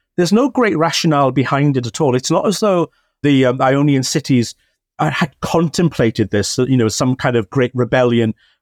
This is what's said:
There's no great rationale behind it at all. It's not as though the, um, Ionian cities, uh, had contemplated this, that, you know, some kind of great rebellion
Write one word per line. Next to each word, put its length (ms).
There's 180
no 160
great 280
rationale 540
behind 460
it 100
at 140
all. 120
It's 160
not 160
as 140
though 320
the, 220
um, 160
Ionian 420
cities, 500
uh, 100
had 300
contemplated 920
this, 280
that, 120
you 80
know, 120
some 260
kind 200
of 140
great 240
rebellion 600